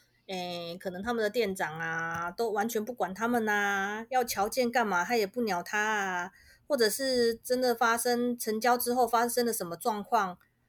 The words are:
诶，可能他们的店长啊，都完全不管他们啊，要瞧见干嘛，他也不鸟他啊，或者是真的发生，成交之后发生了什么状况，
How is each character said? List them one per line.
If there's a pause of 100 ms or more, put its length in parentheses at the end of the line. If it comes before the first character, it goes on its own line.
(280)
诶，
可
能
他
们
的
店
长
啊，
都
完
全
不
管
他
们
啊，
要
瞧
见
干
嘛，
他
也
不
鸟
他
啊， (360)
或
者
是
真
的
发
生，
成
交
之
后
发
生
了
什
么
状
况， (320)